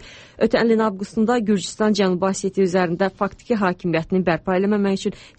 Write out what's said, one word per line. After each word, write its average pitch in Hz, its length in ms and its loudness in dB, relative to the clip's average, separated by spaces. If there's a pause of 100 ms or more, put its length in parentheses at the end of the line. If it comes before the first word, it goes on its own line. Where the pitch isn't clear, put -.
(380)
Ötən 226 300 2
ilin 226 120 2
avqustunda 220 600 0
Gürcüstan 214 580 0
Cənubi 190 320 2
Osetiya 196 380 0
üzərində 180 420 0
faktiki - 460 -4
hakimiyyətini 180 720 0
bərpa 175 320 0
eləməmək 202 400 0
üçün - 180 -6 (220)